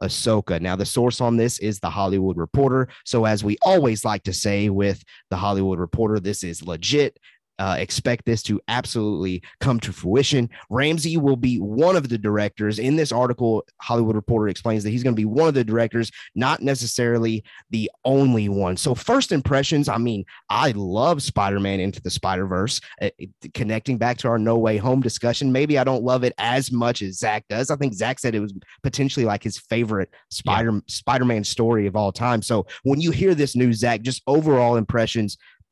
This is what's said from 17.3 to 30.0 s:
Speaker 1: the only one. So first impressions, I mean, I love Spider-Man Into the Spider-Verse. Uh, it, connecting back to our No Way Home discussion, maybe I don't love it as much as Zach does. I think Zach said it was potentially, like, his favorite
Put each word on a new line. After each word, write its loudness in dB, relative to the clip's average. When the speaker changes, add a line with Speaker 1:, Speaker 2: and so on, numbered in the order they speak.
Speaker 1:
the -2
only 4
one. 0
So -2
first 0
impressions, 0
I -2
mean, -2
I 2
love 0
Spider-Man 0
Into -2
the -8
Spider-Verse. -2
Uh, -2
it, -14
connecting -4
back 0
to -2
our 2
No 2
Way 2
Home 2
discussion, 0
maybe 2
I 4
don't 0
love 2
it 0
as -2
much 0
as -8
Zach -2
does. -2
I 0
think -2
Zach -4
said -2
it 0
was -6
potentially, 0
like, -2
his -6
favorite -2